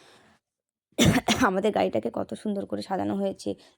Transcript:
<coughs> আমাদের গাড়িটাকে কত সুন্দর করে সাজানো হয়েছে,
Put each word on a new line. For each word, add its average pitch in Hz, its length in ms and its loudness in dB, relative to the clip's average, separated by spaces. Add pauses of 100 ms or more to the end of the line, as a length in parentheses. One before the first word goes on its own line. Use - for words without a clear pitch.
(960)
<coughs> - 500 4
আমাদের 202 240 2
গাড়িটাকে 196 420 0
কত 202 200 -6
সুন্দর 202 320 -6
করে 202 160 -6
সাজানো 196 340 -4
হয়েছে, 196 400 -4 (220)